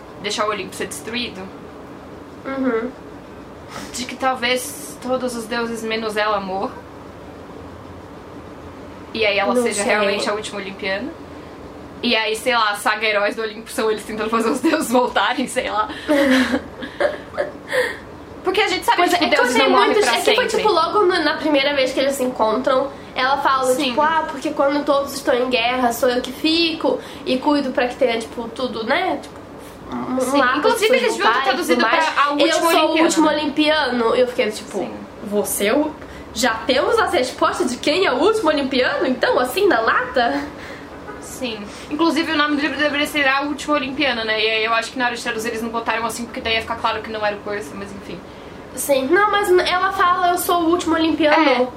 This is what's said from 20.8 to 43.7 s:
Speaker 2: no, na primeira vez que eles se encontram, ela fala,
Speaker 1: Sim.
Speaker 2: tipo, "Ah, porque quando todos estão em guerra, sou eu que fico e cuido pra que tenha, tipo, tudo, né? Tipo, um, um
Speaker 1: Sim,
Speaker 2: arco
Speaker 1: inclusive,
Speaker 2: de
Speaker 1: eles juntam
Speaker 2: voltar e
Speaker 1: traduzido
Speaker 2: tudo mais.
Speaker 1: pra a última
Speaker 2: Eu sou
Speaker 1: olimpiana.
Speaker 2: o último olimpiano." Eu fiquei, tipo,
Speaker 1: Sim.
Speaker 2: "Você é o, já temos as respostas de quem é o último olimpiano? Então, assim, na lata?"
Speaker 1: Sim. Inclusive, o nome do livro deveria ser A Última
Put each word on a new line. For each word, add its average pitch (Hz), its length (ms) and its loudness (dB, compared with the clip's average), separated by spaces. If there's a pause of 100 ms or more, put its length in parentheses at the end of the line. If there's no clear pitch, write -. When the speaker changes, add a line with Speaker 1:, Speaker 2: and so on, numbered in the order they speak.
Speaker 2:
no, 359 180 4
na 311 140 2
primeira 285 360 2
vez 262 200 2
que - 80 0
eles 269 140 2
se 254 80 -2
encontram, 254 680 2 (240)
ela 269 220 2
fala, 262 360 2
Speaker 1:
Sim. 277 120 0
Speaker 2:
tipo, 254 160 0
"Ah, 311 280 2
porque 302 200 -6
quando 285 340 2
todos 277 300 2
estão - 200 0
em 254 160 2
guerra, 240 440 2
sou 247 160 0
eu 247 120 0
que 247 120 -8
fico 320 680 0 (260)
e 254 120 0
cuido 285 340 0
pra 247 160 0
que 247 80 -6
tenha, 233 240 2
tipo, 233 300 -8
tudo, 226 340 -6
né? 302 380 0
Tipo, - 140 -16 (600)
um, 247 200 -4
um 262 40 0
Speaker 1:
Sim, 269 220 2
Speaker 2:
arco 254 160 4
Speaker 1:
inclusive, 440 320 4 (100)
Speaker 2:
de - 60 2
Speaker 1:
eles 427 100 2
juntam 214 160 4
Speaker 2:
voltar 254 80 2
e 269 100 0
Speaker 1:
traduzido 320 320 2
Speaker 2:
tudo 226 100 4
mais. 320 180 4
Speaker 1:
pra 277 140 2
a 285 80 4
última 294 180 4
Speaker 2:
Eu 320 100 2
sou 330 80 2
Speaker 1:
olimpiana. 320 340 4
Speaker 2:
o - 20 6
último 311 260 4
olimpiano." 302 840 2
Eu 247 120 4
fiquei, 220 240 0
tipo, - 260 -10
Speaker 1:
Sim. 214 160 -4 (300)
Speaker 2:
"Você 202 440 -2
é 226 60 2
o, 302 160 2 (440)
já 226 200 0 (140)
temos 381 320 4
as 359 140 2
respostas 320 580 2
de 247 60 -4
quem 349 280 2
é 302 60 4
o 254 60 0
último 339 320 4
olimpiano? 285 580 2
Então, 277 320 2
assim, 370 300 2
na 240 100 6
lata?" 277 600 2 (800)
Speaker 1:
Sim. 233 360 -8 (320)
Inclusive, 302 440 2
o 302 40 2
nome 294 200 2
do 285 40 -2
livro 285 160 -2
deveria 294 300 0
ser 294 200 0
A 269 140 2
Última 294 320 -2